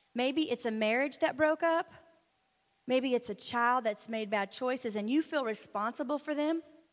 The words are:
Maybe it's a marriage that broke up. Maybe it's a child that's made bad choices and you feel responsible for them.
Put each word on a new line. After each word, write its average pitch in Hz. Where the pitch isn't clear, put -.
Maybe 269
it's -
a 226
marriage 220
that 311
broke 311
up. 330
Maybe 254
it's 233
a 202
child 240
that's 208
made 220
bad 196
choices 254
and 208
you 294
feel 302
responsible 233
for 294
them. 311